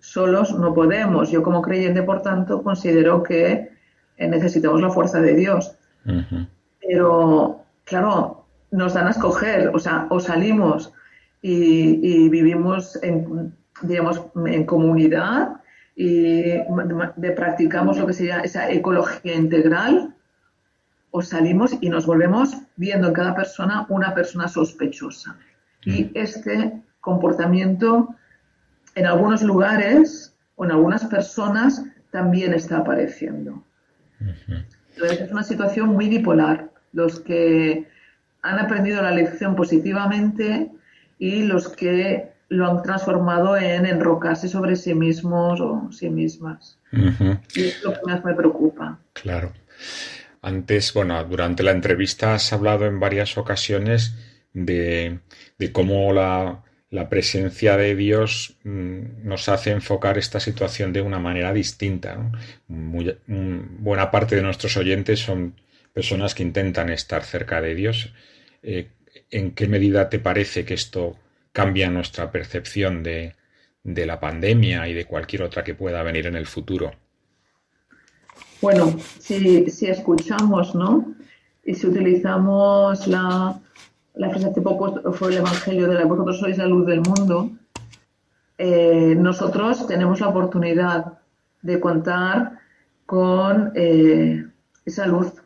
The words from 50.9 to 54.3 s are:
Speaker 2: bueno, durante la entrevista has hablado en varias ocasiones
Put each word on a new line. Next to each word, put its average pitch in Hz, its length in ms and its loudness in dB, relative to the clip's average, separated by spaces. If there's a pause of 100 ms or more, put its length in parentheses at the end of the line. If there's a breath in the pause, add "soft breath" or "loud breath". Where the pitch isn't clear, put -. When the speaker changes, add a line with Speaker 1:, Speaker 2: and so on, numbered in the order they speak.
Speaker 2:
bueno, 87 300 -2
durante 87 380 -2
la 95 100 4
entrevista 95 640 0
has - 180 -2
hablado 104 340 2
en 101 140 -2
varias 101 360 -2
ocasiones 107 800 -2 (380 loud breath)